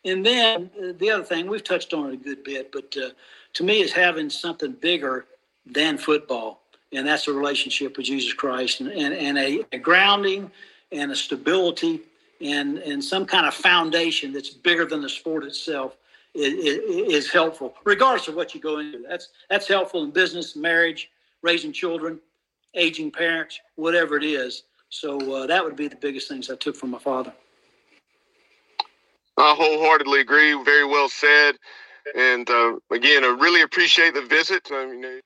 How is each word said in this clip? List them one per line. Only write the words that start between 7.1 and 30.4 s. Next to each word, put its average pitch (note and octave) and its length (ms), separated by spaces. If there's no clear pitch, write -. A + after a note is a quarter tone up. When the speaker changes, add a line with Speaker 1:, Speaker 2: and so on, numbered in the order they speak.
Speaker 1:
a D3 60
relationship C#3 640
with B2 100
Jesus B2+ 260
Christ, B2+ 460
and, C3 100
and, D#3 240
and C#3+ 240
a, C#3 260
a - 40
grounding G3 720
and C#3+ 200
a - 40
stability E3 840
and, C#3+ 380
and C#3+ 240
some G3 240
kind F3+ 180
of C#3 80
foundation E3 800
that's C#3 160
bigger E3+ 360
than D3 180
the C3 60
sport D#3+ 340
itself C#3 540
is, C#3+ 180
is, F3 640
is D3 180
helpful, D#3+ 520
regardless G#3+ 440
of D#3 60
what E3 220
you - 40
go D3+ 200
into. D3+ 280
That's, F3 220
that's G3+ 160
helpful F#3 360
in C#3+ 60
business, D#3+ 460
marriage, E3 560
raising E3 280
children, E3 480
aging D#3+ 380
parents, E3 480
whatever D#3+ 420
it C#3+ 60
is. C3+ 400
So, C#3+ 280
uh, C3+ 140
that F3 180
would D3 100
be D3 140
the - 80
biggest C#3 320
things B2+ 200
I B2+ 60
took - 180
from B2+ 180
my A#2+ 60
father. B2+ 360
Speaker 2:
I D3+ 180
wholeheartedly D3+ 680
agree. D3 320